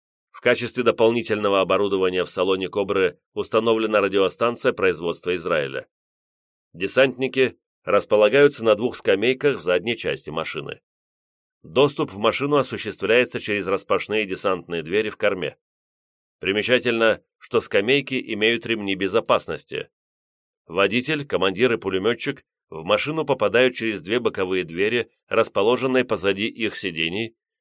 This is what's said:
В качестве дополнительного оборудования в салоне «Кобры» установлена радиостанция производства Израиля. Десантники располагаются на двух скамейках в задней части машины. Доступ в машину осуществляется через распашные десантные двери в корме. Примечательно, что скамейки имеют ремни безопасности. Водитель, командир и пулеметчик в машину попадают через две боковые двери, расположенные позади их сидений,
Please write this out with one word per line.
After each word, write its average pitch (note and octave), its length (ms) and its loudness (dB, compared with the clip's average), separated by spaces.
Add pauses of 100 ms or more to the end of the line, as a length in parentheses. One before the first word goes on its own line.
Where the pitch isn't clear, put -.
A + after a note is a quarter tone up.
(300)
В - 120 -20
качестве A#2+ 420 0
дополнительного A2 760 2
оборудования F#2 640 0
в F2 60 -8
салоне F#2+ 400 0
«Кобры» G2 500 0 (140)
установлена A2 640 0
радиостанция G2+ 760 0
производства F2 640 -2
Израиля. D2+ 520 -4 (880)
Десантники B2+ 880 0 (240)
располагаются A2 800 4
на A2 120 6
двух A2+ 200 -2
скамейках B2 640 0
в - 40 -12
задней F2+ 360 0
части D2+ 320 -6
машины. D#2 520 -8 (840)
Доступ A#2 480 2
в G2 60 -16
машину B2 400 2
осуществляется A2+ 800 0
через G2+ 260 -4
распашные G2 600 -2
десантные F2 580 -4
двери G#2 260 -2
в - 80 -12
корме. F#2 400 -2 (800)
Примечательно, A2+ 840 0 (140)
что - 220 -2
скамейки C3 640 0 (120)
имеют A2+ 320 0
ремни G#2 300 -2
безопасности. F#2+ 920 -2 (760)
Водитель, B2 580 0
командир G2 480 2
и G#2+ 40 0
пулеметчик G2 680 -4 (240)
в D#2+ 140 -14
машину C3+ 420 0
попадают B2 480 2
через G#2+ 300 -6
две A2 160 -2
боковые F#2+ 440 -2
двери, G2+ 460 -2 (180)
расположенные A#2+ 760 2
позади G2 420 -2
их A2 300 -6
сидений, F2+ 580 -6 (260)